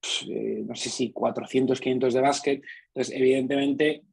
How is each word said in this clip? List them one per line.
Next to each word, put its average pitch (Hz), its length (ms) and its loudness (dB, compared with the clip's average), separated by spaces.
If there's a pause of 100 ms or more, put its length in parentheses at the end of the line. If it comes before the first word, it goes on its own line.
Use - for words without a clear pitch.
pf, - 300 -6
eh, 110 360 -4
no 117 80 -8
sé 120 160 -6
si 120 220 -2
cuatrocientos, 127 680 0
quinientos 127 340 2
de 127 80 4
básquet. 139 400 0 (260)
Entonces, - 260 -4
evidentemente, 135 880 2 (100)